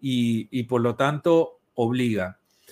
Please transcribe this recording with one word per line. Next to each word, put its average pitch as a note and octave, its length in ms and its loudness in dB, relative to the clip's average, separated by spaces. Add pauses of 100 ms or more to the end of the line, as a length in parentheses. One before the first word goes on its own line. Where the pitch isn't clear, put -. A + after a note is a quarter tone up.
y, A#2 500 -2
y B2+ 140 -4
por A#2+ 160 0
lo A#2 140 0
tanto D3+ 640 0 (140)
obliga. A#2 640 -2 (340)